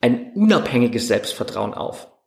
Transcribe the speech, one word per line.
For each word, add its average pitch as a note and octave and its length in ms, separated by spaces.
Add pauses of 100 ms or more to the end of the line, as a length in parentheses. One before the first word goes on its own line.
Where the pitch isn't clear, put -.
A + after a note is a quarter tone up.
ein - 320
unabhängiges C#3+ 720
Selbstvertrauen - 640
auf. - 340 (200)